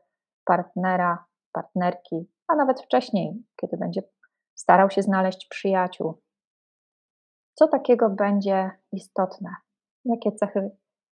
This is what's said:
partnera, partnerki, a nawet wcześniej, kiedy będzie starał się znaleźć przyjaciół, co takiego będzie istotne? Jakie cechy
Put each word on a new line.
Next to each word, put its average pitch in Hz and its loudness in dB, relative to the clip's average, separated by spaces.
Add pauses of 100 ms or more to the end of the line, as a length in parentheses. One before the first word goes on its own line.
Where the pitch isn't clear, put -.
(460)
partnera, 180 0 (280)
partnerki, 170 -4 (200)
a - 2
nawet 262 0
wcześniej, 202 -2 (180)
kiedy - -6
będzie 175 -4 (540)
starał 190 6
się 196 0
znaleźć 190 -2
przyjaciół, 180 -4 (1300)
co 311 6
takiego 240 2
będzie 196 0 (200)
istotne? 185 -6 (560)
Jakie 233 -2
cechy 202 -4 (420)